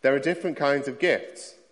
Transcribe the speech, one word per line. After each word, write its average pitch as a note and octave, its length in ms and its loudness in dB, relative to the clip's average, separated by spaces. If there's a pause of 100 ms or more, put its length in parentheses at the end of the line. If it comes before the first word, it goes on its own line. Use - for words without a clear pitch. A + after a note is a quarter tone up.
There C3+ 140 4
are C#3 40 2
different E3 360 -2
kinds C#3+ 320 0
of B2+ 120 -8
gifts - 560 -2 (160)